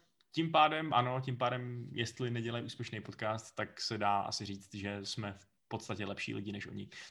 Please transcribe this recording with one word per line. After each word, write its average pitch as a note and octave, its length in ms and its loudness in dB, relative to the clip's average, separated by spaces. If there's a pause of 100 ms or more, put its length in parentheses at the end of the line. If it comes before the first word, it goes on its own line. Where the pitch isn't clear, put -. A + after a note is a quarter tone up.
(320)
tím E3 200 2
pádem, D#3 420 6
ano, B2+ 300 6
tím C3 120 -2
pádem, B2 560 0
jestli A#2+ 380 -2
nedělají A#2 340 -2
úspěšný A2+ 360 -6
podcast, A2 560 -4
tak - 240 -4
se A2+ 180 -2
dá G2+ 220 4
asi - 240 -2
říct, G2 300 -8
že G2+ 300 -2
jsme G#2 340 -4
v - 80 -20 (220)
podstatě G#2 380 -4
lepší G2+ 280 -4
lidi G#2 180 -4
než G2+ 140 -6
oni. G2+ 220 -8 (220)